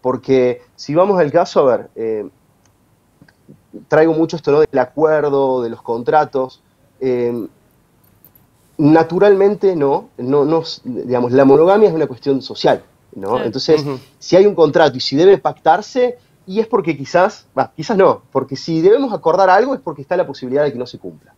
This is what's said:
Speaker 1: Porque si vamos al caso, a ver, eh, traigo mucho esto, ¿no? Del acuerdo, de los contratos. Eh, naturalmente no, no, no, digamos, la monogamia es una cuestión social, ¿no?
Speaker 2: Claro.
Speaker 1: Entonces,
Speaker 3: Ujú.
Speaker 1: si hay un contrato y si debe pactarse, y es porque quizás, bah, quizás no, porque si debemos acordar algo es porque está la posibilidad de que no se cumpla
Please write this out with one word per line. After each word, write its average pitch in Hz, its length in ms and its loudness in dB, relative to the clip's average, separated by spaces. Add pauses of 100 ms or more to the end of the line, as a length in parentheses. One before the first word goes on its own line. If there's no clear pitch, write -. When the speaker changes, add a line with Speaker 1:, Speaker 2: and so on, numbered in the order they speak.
Speaker 1:
Porque 127 600 0 (140)
si - 200 -10
vamos 190 240 2
al 147 120 0
caso, 175 280 0 (100)
a 113 80 0
ver, - 180 -12
eh, 110 320 -6 (1600)
traigo 156 260 2
mucho 160 240 -2
esto, 147 140 -4
¿no? 147 100 4
Del 135 180 0
acuerdo, 139 840 0
de 117 80 -6
los 113 120 -14
contratos. 131 800 -4 (400)
Eh, 120 460 -4 (1300)
naturalmente 180 1000 2
no, 147 420 -2
no, 135 280 0
no, 160 180 -2 (200)
digamos, 120 480 -4
la 135 140 4
monogamia 180 440 4
es 165 60 -2
una 156 120 -2
cuestión 135 340 -4
social, - 420 -2 (320)
¿no? 98 160 -10
Speaker 2:
Claro. 123 140 -4
Speaker 1:
Entonces, 131 360 -2
Speaker 3:
Ujú. 139 180 -8 (200)
Speaker 1:
si - 160 -2
hay 196 100 6
un 202 100 2
contrato 156 420 2
y 123 40 -8
si - 140 -6
debe 185 220 4
pactarse, 208 800 -2 (300)
y 185 120 -4
es 220 80 -2
porque 165 300 -2
quizás, 175 560 -2
bah, 127 220 -4
quizás 196 220 -6
no, 147 340 2
porque 135 240 -4
si 160 260 -4
debemos 226 320 2
acordar 170 360 2
algo 240 260 2
es - 60 -12
porque 147 200 -12
está 160 160 -6
la 135 80 -2
posibilidad 135 380 -4
de 143 100 -2
que 120 60 -12
no 123 80 -8
se - 100 -20
cumpla 82 400 -20